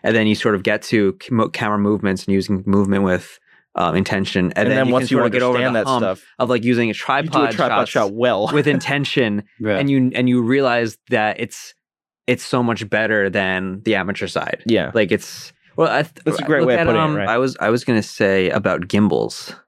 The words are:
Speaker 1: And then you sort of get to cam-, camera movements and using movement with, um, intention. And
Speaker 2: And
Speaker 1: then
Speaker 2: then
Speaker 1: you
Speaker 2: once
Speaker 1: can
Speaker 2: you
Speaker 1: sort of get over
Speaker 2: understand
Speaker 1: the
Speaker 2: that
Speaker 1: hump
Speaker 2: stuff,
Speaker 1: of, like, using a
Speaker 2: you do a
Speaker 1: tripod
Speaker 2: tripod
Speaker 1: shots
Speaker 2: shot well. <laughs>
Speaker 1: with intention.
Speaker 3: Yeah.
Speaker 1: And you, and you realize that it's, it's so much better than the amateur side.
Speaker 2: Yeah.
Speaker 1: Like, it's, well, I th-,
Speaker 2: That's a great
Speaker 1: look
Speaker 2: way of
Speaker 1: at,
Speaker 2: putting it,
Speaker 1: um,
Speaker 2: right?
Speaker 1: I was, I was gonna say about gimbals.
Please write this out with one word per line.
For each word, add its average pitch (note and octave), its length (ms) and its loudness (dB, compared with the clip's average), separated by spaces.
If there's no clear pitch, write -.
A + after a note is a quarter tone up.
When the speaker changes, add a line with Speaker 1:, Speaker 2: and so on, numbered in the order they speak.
Speaker 1:
And A2+ 120 2
then A2 120 4
you G#2 80 4
sort G#2+ 200 2
of F#2 80 -2
get G#2+ 200 0
to G2+ 300 2
cam-, A2 380 -2
camera G#2 260 -2
movements G2+ 480 0
and G2+ 80 0
using F#2+ 320 0
movement G2 380 2
with, F2+ 360 -2
um, F2 200 0
intention. F#2+ 500 0
And - 20 -8
Speaker 2:
And - 120 2
Speaker 1:
then C3 80 0
Speaker 2:
then C3 100 2
Speaker 1:
you B2 60 2
Speaker 2:
once B2+ 140 2
Speaker 1:
can C3 80 0
Speaker 2:
you A#2+ 40 4
Speaker 1:
sort A#2 80 2
of A2 60 -4
get B2 100 0
over B2 140 2
Speaker 2:
understand B2 180 0
Speaker 1:
the A2 80 0
Speaker 2:
that C3 40 -6
Speaker 1:
hump B2 160 0
Speaker 2:
stuff, F#2+ 220 -4
Speaker 1:
of, B2 100 0
like, A#2+ 140 0
using A#2+ 220 2
a - 20 0
Speaker 2:
you G#2+ 60 -2
do - 60 -10
a - 60 -12
Speaker 1:
tripod C#3 460 0
Speaker 2:
tripod B2+ 360 0
Speaker 1:
shots - 40 -12
Speaker 2:
shot G#2 220 0
well. A2+ 340 0
<laughs> - 60 -4
Speaker 1:
with D3 140 2
intention. C3 760 0
Speaker 3:
Yeah. G#2+ 180 -2
Speaker 1:
And C#3 120 0
you, B2+ 260 2
and B2 120 2
you B2 140 2
realize A#2+ 560 0
that G#2+ 300 0
it's, - 340 -12
it's B2 180 0
so B2+ 200 0
much G#2+ 260 -2
better G#2+ 400 0
than F#2+ 540 -2
the A2 120 0
amateur F#2+ 320 -4
side. - 380 -6
Speaker 2:
Yeah. G2+ 280 0
Speaker 1:
Like, G#2 180 0
it's, - 420 -6
well, D3+ 160 2
I C3 100 0
th-, - 140 -10
Speaker 2:
That's D#3 140 -2
a - 40 -6
great D3+ 180 2
Speaker 1:
look B2+ 80 2
Speaker 2:
way B2 40 4
of E3+ 80 2
Speaker 1:
at, E3 60 0
Speaker 2:
putting A2+ 140 2
it, D#3 40 2
Speaker 1:
um, D3+ 100 0
Speaker 2:
right? G2+ 140 -2
Speaker 1:
I A#2 80 0
was, C3 220 0
I G#2 100 0
was A#2+ 140 0
gonna A2+ 200 0
say F#2+ 460 2
about F#2 380 -2
gimbals. F2 640 0